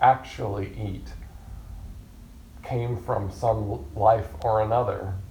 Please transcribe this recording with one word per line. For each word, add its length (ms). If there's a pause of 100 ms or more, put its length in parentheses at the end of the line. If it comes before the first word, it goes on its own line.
actually 760
eat 320 (1600)
came 340
from 320
some 560 (100)
life 340 (120)
or 200
another 520 (180)